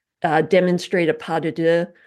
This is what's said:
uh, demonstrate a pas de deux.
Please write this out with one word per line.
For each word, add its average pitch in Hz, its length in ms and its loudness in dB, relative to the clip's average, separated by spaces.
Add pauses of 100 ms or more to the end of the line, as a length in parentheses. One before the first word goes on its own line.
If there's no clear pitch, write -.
(220)
uh, 156 220 2
demonstrate 180 680 0
a 156 60 0
pas 160 260 -6
de 160 100 -4
deux. 165 360 0 (200)